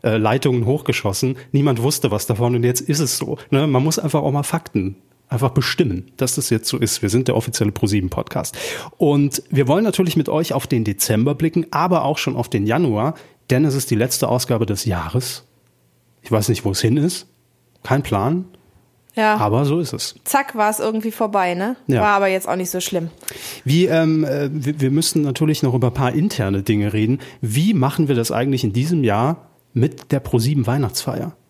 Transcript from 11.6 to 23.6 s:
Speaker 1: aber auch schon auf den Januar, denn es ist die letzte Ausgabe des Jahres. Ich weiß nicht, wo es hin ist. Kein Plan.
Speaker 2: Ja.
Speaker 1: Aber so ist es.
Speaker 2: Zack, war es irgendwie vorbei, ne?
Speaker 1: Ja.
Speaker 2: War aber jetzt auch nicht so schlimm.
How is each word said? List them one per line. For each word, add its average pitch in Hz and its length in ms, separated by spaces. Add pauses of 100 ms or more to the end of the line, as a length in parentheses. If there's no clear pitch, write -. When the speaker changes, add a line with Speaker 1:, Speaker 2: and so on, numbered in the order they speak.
Speaker 1:
aber 170 340
auch 151 140
schon 127 160
auf 120 140
den 104 180
Januar, 123 480 (340)
denn 135 160
es 135 80
ist 135 160
die 120 60
letzte 123 320
Ausgabe 113 400
des 101 180
Jahres. 90 600 (800)
Ich - 60
weiß 107 180
nicht, - 140
wo 98 80
es 95 80
hin 117 160
ist. 156 320 (560)
Kein 135 180
Plan. 135 440 (680)
Speaker 2:
Ja. 214 220
Speaker 1:
Aber 110 280
so 151 140
ist 151 140
es. - 300
Speaker 2:
Zack, 277 320
war 214 140
es 220 100
irgendwie 220 320
vorbei, 202 420
ne? 202 220 (120)
Speaker 1:
Ja. 143 140
Speaker 2:
War 208 140
aber 196 120
jetzt 190 200
auch 156 80
nicht 180 160
so 185 80
schlimm. 170 300 (540)